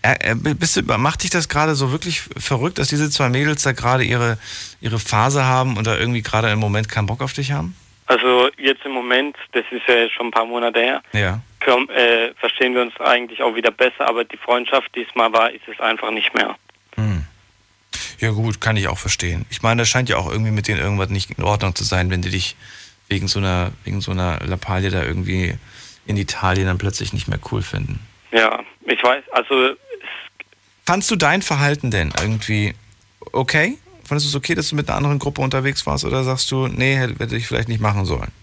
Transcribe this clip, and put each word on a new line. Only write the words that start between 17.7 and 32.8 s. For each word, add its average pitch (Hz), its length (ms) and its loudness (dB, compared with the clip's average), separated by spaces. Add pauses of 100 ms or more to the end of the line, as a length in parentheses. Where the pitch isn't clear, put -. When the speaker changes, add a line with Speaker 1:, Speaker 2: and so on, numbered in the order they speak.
Speaker 1:
Ja 113 100 0
gut, 110 300 0
kann 110 160 2
ich 98 120 0
auch - 100 -2
verstehen. - 520 -2
Ich - 120 -8
meine, 117 200 4
das 113 60 2
scheint 127 220 2
ja - 80 4
auch 90 120 -2
irgendwie 110 220 0
mit 107 160 0
denen 98 120 0
irgendwas 95 280 0
nicht 98 220 -4
in - 140 -6
Ordnung 98 300 2
zu 101 100 -4
sein, 90 260 2
wenn 90 120 0
die 92 80 -2
dich 92 260 -4 (520)
wegen 98 200 -2
so 101 100 0
einer, 92 340 0 (120)
wegen 98 180 -4
so - 100 -6
einer 90 320 -2
Lappalie 95 460 -2
da 90 120 0
irgendwie 92 520 -2 (520)
in 104 120 -2
Italien 95 480 0
dann 92 120 0
plötzlich 98 360 -4
nicht 95 140 -4
mehr - 100 -2 (120)
cool 101 120 -2
finden. 50 380 -6 (320)
Speaker 2:
Ja, 113 280 4 (260)
ich - 160 0
weiß, 127 300 4
also 131 360 2
es 135 80 -2 (1120)
Speaker 1:
Fandst 185 240 2
du 220 60 2
dein 165 260 4
Verhalten 143 480 0
denn 85 300 0
irgendwie 107 540 0 (580)